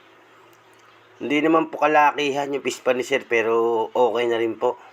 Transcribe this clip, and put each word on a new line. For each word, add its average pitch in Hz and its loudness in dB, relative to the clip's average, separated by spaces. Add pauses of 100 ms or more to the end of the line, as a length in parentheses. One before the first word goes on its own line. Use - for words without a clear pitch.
(1200)
Hindi 143 0
naman 160 2
po 139 -12
kalakihan 143 2
yung 135 -6
fish - -6
pan 127 0
ni 123 -4
Sir, 131 -2
pero 113 0
okay 120 2
na 117 0
rin 110 -4
po 123 -2 (100)